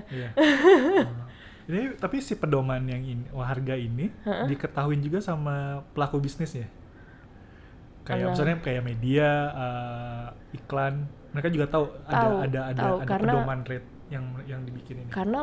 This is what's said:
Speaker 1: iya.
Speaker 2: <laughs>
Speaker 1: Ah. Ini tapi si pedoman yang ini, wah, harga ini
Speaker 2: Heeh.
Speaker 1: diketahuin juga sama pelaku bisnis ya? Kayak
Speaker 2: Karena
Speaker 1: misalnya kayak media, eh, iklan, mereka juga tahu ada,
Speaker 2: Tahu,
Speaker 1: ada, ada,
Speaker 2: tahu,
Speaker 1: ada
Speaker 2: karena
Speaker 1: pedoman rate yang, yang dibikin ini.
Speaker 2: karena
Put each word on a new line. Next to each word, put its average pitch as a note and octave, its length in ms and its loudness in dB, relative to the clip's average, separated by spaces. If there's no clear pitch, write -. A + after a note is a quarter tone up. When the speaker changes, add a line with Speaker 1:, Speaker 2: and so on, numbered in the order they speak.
Speaker 1:
iya. B2 260 -6
Speaker 2:
<laughs> - 40 0
Speaker 1:
Ah. - 260 -2
Ini A#3 320 -4
tapi G3+ 240 -2
si C4+ 160 -2
pedoman C3 480 2
yang B2+ 160 -2
ini, B2 300 -6
wah, C3 180 -4
harga C3 260 -2
ini B2 360 -2
Speaker 2:
Heeh. G3+ 260 -2
Speaker 1:
diketahuin C#3+ 520 0
juga D3 200 -2
sama C#3+ 640 -4
pelaku C#3+ 280 0
bisnis C#3 340 -4
ya? A#2+ 140 -6
Kayak - 20 -20
Speaker 2:
Karena F#3 240 0
Speaker 1:
misalnya E3+ 320 2
kayak B2+ 240 -2
media, B2+ 440 2
eh, A#2+ 680 -6
iklan, C#3 520 -2
mereka C#3+ 180 -2
juga D#3 200 2
tahu D3+ 180 4
ada, - 180 0
Speaker 2:
Tahu, A3+ 220 6
Speaker 1:
ada, C3 260 0
ada, B2+ 140 -2
Speaker 2:
tahu, F#3+ 160 4
Speaker 1:
ada C3+ 100 -2
Speaker 2:
karena G#3 280 2
Speaker 1:
pedoman C3 280 0
rate B2+ 240 -6
yang, C3 160 -6
yang C3 200 -8
dibikin B2 360 -10
ini. A#2+ 100 -10
Speaker 2:
karena G3+ 340 0